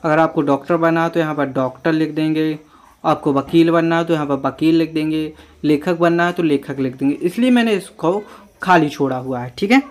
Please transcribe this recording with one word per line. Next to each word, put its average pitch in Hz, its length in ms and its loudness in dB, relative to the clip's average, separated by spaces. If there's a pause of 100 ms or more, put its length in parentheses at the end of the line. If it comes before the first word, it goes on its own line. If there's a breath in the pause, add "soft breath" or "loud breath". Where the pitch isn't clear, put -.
अगर 156 160 2
आपको 160 220 2
डॉक्टर 143 360 0
बनना 165 260 2
है 165 60 0
तो 170 100 -2
यहाँ 156 160 -2
पर 143 100 -2
डॉक्टर 131 460 -4
लिख 156 200 -2
देंगे, 156 480 -2 (460 soft breath)
आपको 151 280 0
वकील 165 380 2
बनना 165 260 2
है 170 80 0
तो 165 80 0
यहाँ 151 120 -2
पर 139 220 -2
वकील 160 280 0
लिख 160 180 0
देंगे, 156 400 -4 (300 loud breath)
लेखक 151 340 0
बनना 170 300 2
है 175 60 -2
तो 175 100 -4
लेखक 139 360 -2
लिख 131 160 -4
देंगे, 139 200 -2
इसलिए 233 360 0
मैंने 233 220 2
इसको 185 500 -4 (400 loud breath)
खाली 165 260 4
छोड़ा 135 280 -2
हुआ 127 220 -6
है, 123 180 -10
ठीक 202 140 0
है। 269 200 6